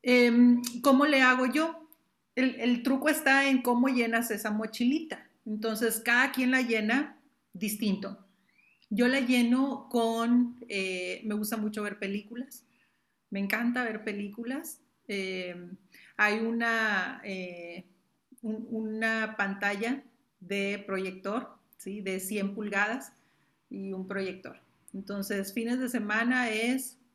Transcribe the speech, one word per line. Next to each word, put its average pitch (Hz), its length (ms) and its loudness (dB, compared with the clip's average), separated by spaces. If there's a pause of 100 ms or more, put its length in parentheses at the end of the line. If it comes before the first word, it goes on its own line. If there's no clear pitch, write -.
Em, 240 580 8 (200)
¿cómo 277 240 6
le 277 160 6
hago 254 260 6
yo? 320 400 -2 (480)
El, 254 260 2
el 240 220 2
truco 269 260 2
está 277 400 4
en 254 120 4
cómo 247 280 2
llenas 233 420 0
esa 214 200 -4
mochilita. 247 760 -2 (180)
Entonces, 220 580 -2
cada 247 280 4
quien 254 200 2
la 262 100 4
llena 226 560 0 (360)
distinto. 208 720 -4 (640)
Yo 240 180 2
la 269 140 2
lleno 247 680 2
con, 233 680 2 (120)
eh, 185 560 -4
me 208 100 -2
gusta 214 220 -4
mucho 214 260 -4
ver 202 160 -6
películas, 208 680 -8 (640)
me 196 100 -6
encanta 233 440 -2
ver 214 200 -6
películas. 226 760 -8 (280)
Em, 185 680 -8 (400)
hay 208 220 4
una, 226 840 0
eh, 180 640 -10 (560)
un, 220 280 -6
una 220 680 -2
pantalla 202 680 -2 (360)
de 196 460 -4
proyector, 190 640 -6 (280)
¿sí? 202 240 -10
De 190 180 -4
cien 196 360 -4
pulgadas 208 580 -4 (560)
y 196 240 -8
un 185 140 -8
proyector. 190 520 -8 (340)
Entonces, 196 600 -6
fines 240 260 -2
de 254 100 -4
semana 233 600 0
es 233 480 -2 (180)